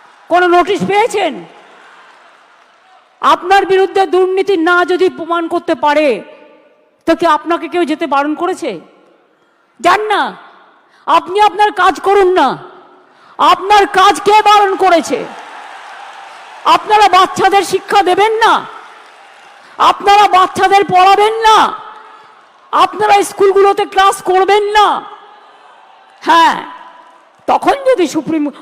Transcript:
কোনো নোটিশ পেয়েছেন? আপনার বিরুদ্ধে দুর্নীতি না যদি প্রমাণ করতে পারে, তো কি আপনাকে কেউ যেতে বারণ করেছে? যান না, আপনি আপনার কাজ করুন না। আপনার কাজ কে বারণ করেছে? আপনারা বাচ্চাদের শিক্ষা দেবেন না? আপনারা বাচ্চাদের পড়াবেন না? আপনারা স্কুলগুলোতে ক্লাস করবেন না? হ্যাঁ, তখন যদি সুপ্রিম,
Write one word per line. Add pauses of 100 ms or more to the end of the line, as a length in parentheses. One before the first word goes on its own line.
(300)
কোনো
নোটিশ
পেয়েছেন? (1800)
আপনার
বিরুদ্ধে
দুর্নীতি
না
যদি
প্রমাণ
করতে
পারে, (840)
তো
কি
আপনাকে
কেউ
যেতে
বারণ
করেছে? (1000)
যান
না, (680)
আপনি
আপনার
কাজ
করুন
না। (800)
আপনার
কাজ
কে
বারণ
করেছে? (1400)
আপনারা
বাচ্চাদের
শিক্ষা
দেবেন
না? (1120)
আপনারা
বাচ্চাদের
পড়াবেন
না? (1000)
আপনারা
স্কুলগুলোতে
ক্লাস
করবেন
না? (1200)
হ্যাঁ, (840)
তখন
যদি
সুপ্রিম, (120)